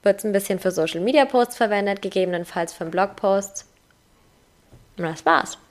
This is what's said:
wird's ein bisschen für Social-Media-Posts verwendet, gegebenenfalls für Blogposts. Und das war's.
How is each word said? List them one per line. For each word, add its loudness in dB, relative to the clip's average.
wird's 2
ein -2
bisschen 0
für 0
Social-Media-Posts 2
verwendet, 0
gegebenenfalls -2
für -10
Blogposts. -2
Und -6
das -8
war's. 2